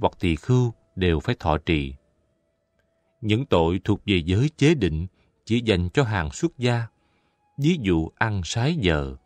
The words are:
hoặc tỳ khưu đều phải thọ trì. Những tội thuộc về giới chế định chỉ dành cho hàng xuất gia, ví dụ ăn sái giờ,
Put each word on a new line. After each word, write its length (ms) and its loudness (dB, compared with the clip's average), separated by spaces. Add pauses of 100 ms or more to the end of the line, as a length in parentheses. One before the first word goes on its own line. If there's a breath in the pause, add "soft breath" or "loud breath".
hoặc 180 0
tỳ 160 0
khưu 380 0 (220)
đều 240 0
phải 200 -4
thọ 180 0
trì. 360 -2 (1300)
Những 240 0
tội 380 2
thuộc 220 0
về 200 2
giới 320 2
chế 160 4
định 340 -2 (380)
chỉ 200 -2
dành 280 2
cho 100 2
hàng 280 -4
xuất 260 -6
gia, 300 -2 (720)
ví 240 2
dụ 340 2
ăn 280 -2
sái 360 -2
giờ, 360 0 (100)